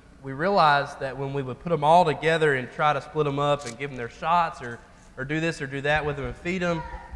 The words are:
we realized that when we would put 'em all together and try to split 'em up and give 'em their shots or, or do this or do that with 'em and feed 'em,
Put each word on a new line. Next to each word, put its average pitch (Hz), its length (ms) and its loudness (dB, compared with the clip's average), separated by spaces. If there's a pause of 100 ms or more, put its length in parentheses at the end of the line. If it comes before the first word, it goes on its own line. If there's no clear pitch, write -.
(220)
we 135 100 -10
realized 147 680 4
that 135 160 -6
when 139 160 -6
we 143 100 -2
would 127 180 -8
put 170 120 -4
'em 151 100 2
all 165 220 6
together 156 500 2
and 127 160 -2
try 151 220 2
to 139 80 -2
split 151 260 -2
'em 143 120 -2
up 143 280 0
and 117 120 -10
give 143 120 -6
'em 131 60 -12
their 120 120 -8
shots 165 540 0
or, 117 160 -10 (380)
or 131 80 -6
do 151 160 -2
this 165 200 0
or 143 60 -4
do 139 140 -6
that 147 240 0
with 147 140 -4
'em 131 80 -4
and 120 100 -8
feed 175 260 -4
'em, 170 200 0 (340)